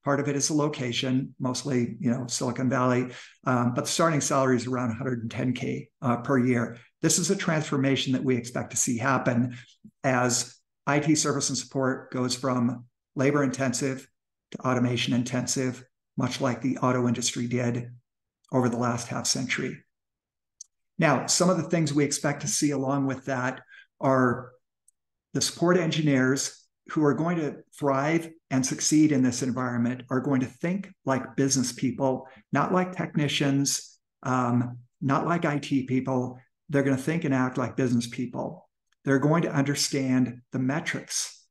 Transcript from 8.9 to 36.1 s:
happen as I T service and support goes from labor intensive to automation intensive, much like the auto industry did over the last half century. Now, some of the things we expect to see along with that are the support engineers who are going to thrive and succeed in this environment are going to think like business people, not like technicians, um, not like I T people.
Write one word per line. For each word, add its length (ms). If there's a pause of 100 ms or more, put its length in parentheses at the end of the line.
happen 600 (480)
as 500 (320)
I 120
T 160
service 340
and 80
support 540
goes 220
from 520 (300)
labor 280
intensive 640 (440)
to 80
automation 540
intensive, 680 (340)
much 240
like 200
the 160
auto 300
industry 400
did 440 (600)
over 180
the 80
last 300
half 180
century. 520 (1200)
Now, 300
some 220
of 80
the 120
things 240
we 120
expect 360
to 60
see 240
along 360
with 180
that 360 (380)
are 520 (800)
the 80
support 340
engineers 920 (260)
who 120
are 100
going 240
to 200 (200)
thrive 520 (200)
and 160
succeed 460
in 100
this 220
environment 640
are 120
going 200
to 60
think 420 (140)
like 320
business 380
people, 540 (260)
not 180
like 240
technicians, 1040 (240)
um, 540 (240)
not 260
like 160
I 160
T 260
people. 540 (300)